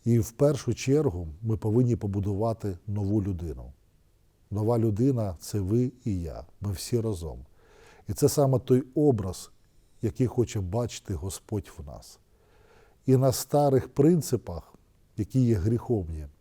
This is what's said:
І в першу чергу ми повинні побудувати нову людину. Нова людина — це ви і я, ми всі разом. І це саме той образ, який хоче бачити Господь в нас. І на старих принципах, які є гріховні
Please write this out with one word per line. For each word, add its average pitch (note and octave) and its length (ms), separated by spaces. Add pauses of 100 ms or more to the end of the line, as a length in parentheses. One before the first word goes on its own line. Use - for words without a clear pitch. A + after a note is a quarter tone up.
І A#2 140
в G#2+ 120
першу C#3+ 440
чергу B2+ 540 (140)
ми A2 140
повинні A#2 400
побудувати G2+ 880
нову G2+ 360
людину. D#2+ 500 (800)
Нова G#2+ 280
людина — A2 600
це - 200
ви A#2 320 (120)
і G2 160
я, C#2+ 240 (160)
ми F#2+ 120
всі A#2 280
разом. E2+ 380 (720)
І G#2+ 40
це C#3+ 160
саме C3 300
той B2+ 260 (100)
образ, A2 560 (520)
який A#2 240
хоче A2 340
бачити G#2 540
Господь F#2+ 640
в C#2+ 80
нас. - 320 (880)
І C3 100
на B2+ 160
старих C#3+ 560
принципах, C#3 880 (420)
які A#2+ 240
є A#2 140
гріховні F2+ 720 (140)